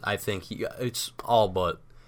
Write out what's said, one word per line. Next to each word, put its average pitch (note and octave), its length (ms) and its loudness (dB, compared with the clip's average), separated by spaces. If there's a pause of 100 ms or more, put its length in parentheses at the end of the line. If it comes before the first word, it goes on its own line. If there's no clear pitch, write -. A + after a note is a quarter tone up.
I G2+ 120 0
think G2 280 -4
he, - 200 -8 (140)
it's - 320 -4 (140)
all A2 240 6
but F2+ 320 0 (280)